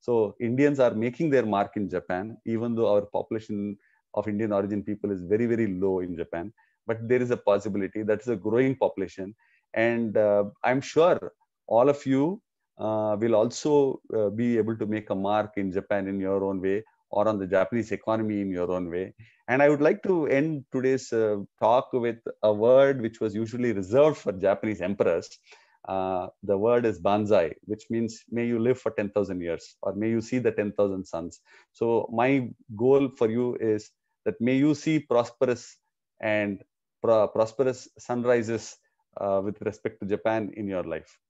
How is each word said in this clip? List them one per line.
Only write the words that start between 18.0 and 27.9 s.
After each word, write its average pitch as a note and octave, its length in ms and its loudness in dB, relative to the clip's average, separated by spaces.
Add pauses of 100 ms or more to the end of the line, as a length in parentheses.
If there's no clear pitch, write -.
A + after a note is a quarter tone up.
in G2 80 -4
your F2 220 -2
own F2+ 180 -4
way. F#2 240 -6 (340)
And C3 160 2
I C#3+ 60 6
would C#3+ 120 2
like F#3+ 220 2
to E3+ 240 0
end C#3 440 0
today's, C3 420 -2
uh, A2 240 2 (240)
talk A#2 320 2
with A#2 240 -2 (240)
a G#2+ 120 4
word B2+ 480 4
which A2 200 -6
was A2 120 -2
usually A2+ 380 -2
reserved A2+ 460 2
for - 140 -6
Japanese G2 500 -2
emperors. F#2 480 0 (580)
Uh, F#2 400 -4 (160)
the G2 140 0
word A#2+ 280 2
is A2 120 0
banzai, G2+ 560 2 (120)
which G#2+ 240 -8
means A2+ 420 -4